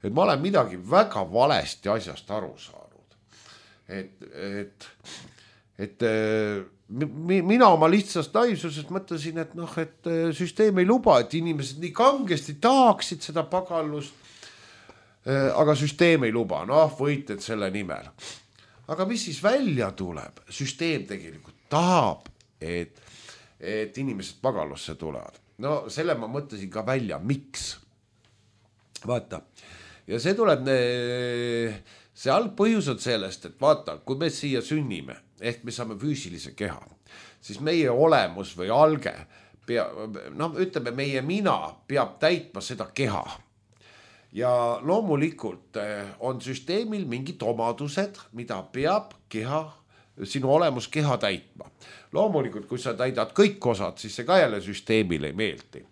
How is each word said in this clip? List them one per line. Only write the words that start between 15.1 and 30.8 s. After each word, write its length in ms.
eh, 280
aga 240
süsteem 480
ei 80
luba, 320
noh, 320
võitled 460
selle 280
nimel. 380
Aga 160
mis 200
siis 160
välja 520
tuleb? 540
Süsteem 580
tegelikult 600
tahab, 560
et, 380
et 380
inimesed 440
pagalusse 580
tulevad. 380
No 220
selle 240
ma 140
mõtlesin 400
ka 120
välja, 360
miks. 560
Vaata, 340
ja 120
see 180
tuleb, 300
eh, 1120